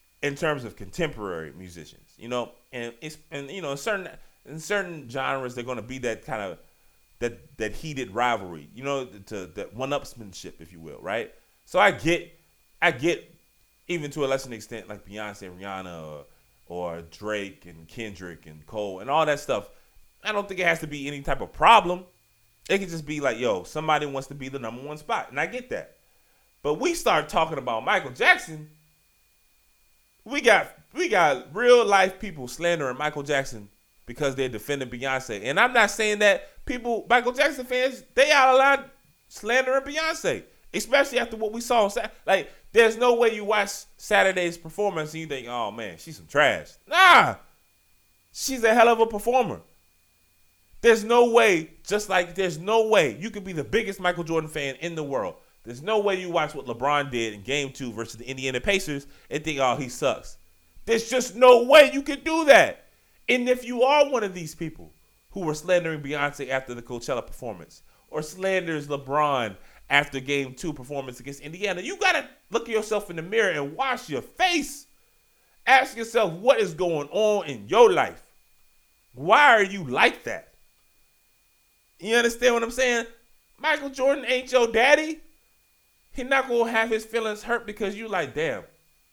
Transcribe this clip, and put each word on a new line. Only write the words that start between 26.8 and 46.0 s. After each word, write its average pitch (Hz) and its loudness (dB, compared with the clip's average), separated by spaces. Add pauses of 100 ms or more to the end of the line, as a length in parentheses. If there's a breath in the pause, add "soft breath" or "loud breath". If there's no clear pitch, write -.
start 175 0
talking 160 0
about 120 -6
Michael 170 0
Jackson, 160 -2 (1600)
we 262 -6
got, 196 4 (220)
we 339 -4
got 156 2
real 240 6
life 190 2
people 156 -10
slandering 151 -2
Michael 151 -4
Jackson 135 -4 (380)
because 139 -4
they're 131 -2
defending 127 -6
Beyonce. 123 -6
And 143 -2
I'm 247 2
not 226 4
saying 208 -2
that - 2
people, 233 -6
Michael 240 2
Jackson 269 -2
fans, 254 -2 (120)
they 294 6
out 262 8
of 254 8
line 269 4 (380)
slandering 254 0
Beyonce, 285 -4 (320 soft breath)
especially 262 0
after 233 -6
what 214 -6
we 233 -8
saw 233 2
on 196 0
Sa-, 220 -6 (180 soft breath)
like, 190 2 (220 loud breath)
there's 220 6
no 247 4
way 233 4
you 214 -8
watch 202 0 (260)
Saturday's 185 2
performance 160 -4
and 160 -10
you 160 -10
think, 131 -8
"Oh 120 -4
man, 104 -10
she's - -18